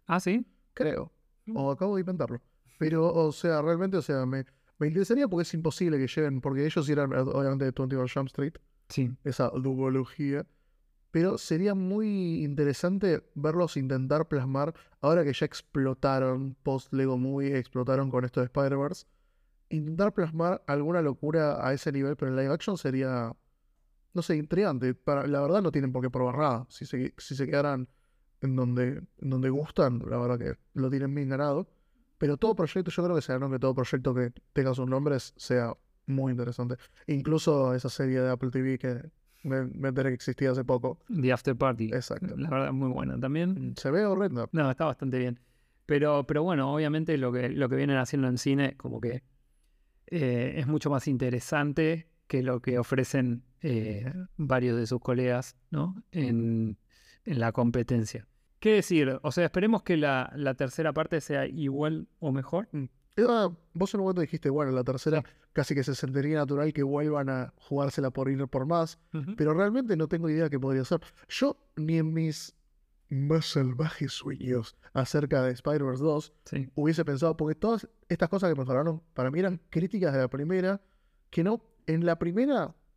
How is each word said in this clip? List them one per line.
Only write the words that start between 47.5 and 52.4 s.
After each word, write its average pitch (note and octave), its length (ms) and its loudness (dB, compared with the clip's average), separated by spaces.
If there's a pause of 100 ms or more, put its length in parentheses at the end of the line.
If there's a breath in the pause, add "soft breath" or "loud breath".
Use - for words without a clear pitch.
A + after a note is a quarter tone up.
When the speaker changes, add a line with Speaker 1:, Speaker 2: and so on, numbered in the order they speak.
Speaker 1:
que C3+ 60 0
vienen C#3 220 2
haciendo C3 300 0
en B2 100 0
cine C#3 400 0
como A#2+ 240 -10
que, A#2+ 220 -4 (840)
eh, C3 500 0
es C#3 100 -2
mucho D3+ 220 0
más C#3 180 0
interesante C#3+ 1000 0 (200)
que C3 160 0